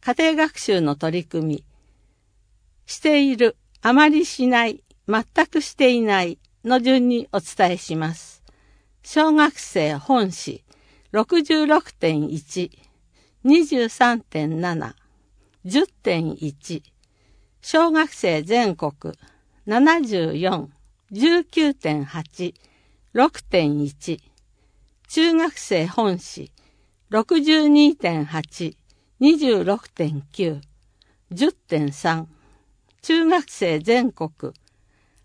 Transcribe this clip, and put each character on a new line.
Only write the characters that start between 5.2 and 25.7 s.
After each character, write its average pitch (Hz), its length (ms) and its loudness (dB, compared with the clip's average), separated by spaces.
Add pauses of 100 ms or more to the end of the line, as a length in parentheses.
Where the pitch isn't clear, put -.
く 311 160 -4
し - 120 -16
て 262 160 4
い 240 120 2
な 202 200 2
い 170 160 -6 (260)
の 247 160 2
順 247 280 2
に 240 240 -2
お 202 80 -2
伝 180 320 0
え 175 60 -4
し - 180 -8
ま 160 180 -6
す。 - 280 -20 (600)
小 311 300 0
学 294 260 2
生 156 360 -4
本 196 380 -2
市、 - 320 -14 (480)
六 254 300 0
十 302 240 0
六 302 260 2
点 151 380 -2
一、 160 400 -8 (720)
二 311 220 4
十 247 240 -2
三 240 320 0
点 160 400 -6
七、 170 360 -6 (680)
十 262 220 0 (160)
点 165 280 -2 (120)
一。 147 400 -10 (800)
小 330 280 2
学 311 220 0
生 160 300 -2
全 208 320 0
国、 147 180 -6 (720)
七 285 380 2
十 180 320 -2
四、 165 360 -4 (420)
十 320 320 0
九 294 300 -2
点 151 300 -4
八、 170 500 -10 (580)
六 269 180 2 (200)
点 147 280 0
一。 147 400 -8 (880)
中 330 300 2
学 330 220 -2
生 170 280 -2